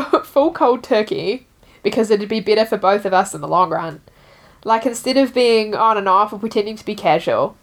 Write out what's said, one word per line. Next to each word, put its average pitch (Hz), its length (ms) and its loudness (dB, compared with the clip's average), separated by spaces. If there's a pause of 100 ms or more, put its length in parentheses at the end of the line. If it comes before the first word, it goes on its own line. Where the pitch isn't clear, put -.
<laughs> - 200 0
full 311 280 0
cold 254 280 2
turkey 214 640 -2 (380)
because 220 260 0
it'd 208 200 0
be 220 100 -2
better 214 240 2
for 220 140 -2
both 202 280 2
of 185 80 -2
us 185 220 0
in 151 60 -12
the 147 80 -8
long 170 200 2
run. 160 300 -6 (640)
Like, 226 220 0
instead 254 320 -2
of 269 160 2
being 226 420 2
on 220 220 2
and 196 100 -2
off 202 240 2
or 208 80 -10
pretending 220 380 -4
to - 80 -20
be 208 100 -6
casual 135 680 0